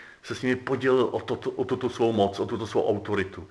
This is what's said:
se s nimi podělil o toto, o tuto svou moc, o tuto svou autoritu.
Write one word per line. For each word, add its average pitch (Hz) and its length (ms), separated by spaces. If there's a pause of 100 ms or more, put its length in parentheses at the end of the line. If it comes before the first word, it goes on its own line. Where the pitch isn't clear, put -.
(220)
se - 120
s - 80
nimi 127 140
podělil 131 560
o 110 80
toto, 127 300
o - 140
tuto 123 240
svou 117 240
moc, 98 280
o 92 60
tuto 110 200
svou 107 220
autoritu. 101 640